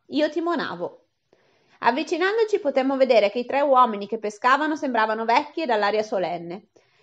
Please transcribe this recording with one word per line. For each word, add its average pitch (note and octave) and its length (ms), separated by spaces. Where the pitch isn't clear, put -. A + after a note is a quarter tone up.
Io D4+ 220
timonavo. D4 800
Avvicinandoci F4+ 800
potemmo C4+ 360
vedere B3+ 340
che B3+ 100
i B3 60
tre B3+ 140
uomini B3+ 480
che A3+ 100
pescavano C4+ 600
sembravano A3+ 480
vecchi D4 380
e - 20
dall'aria G#3+ 380
solenne. F3 640